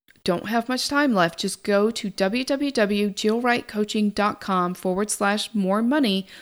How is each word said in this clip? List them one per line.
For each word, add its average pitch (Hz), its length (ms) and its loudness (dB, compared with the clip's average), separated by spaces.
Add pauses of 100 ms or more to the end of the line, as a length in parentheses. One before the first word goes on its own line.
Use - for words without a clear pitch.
(240)
don't 175 240 0
have 233 220 -2
much 254 180 -2
time 285 260 2
left. 170 240 2
Just - 280 -6
go 208 260 4
to 220 180 -6
w 202 360 -2
w 277 260 -2
w 208 380 2
jill 214 320 -2
wright 240 260 0
coaching 208 440 0
dot 202 280 0
com 180 340 0
forward 190 380 -2
slash 208 420 -2
more 196 280 2
money, 233 440 2 (160)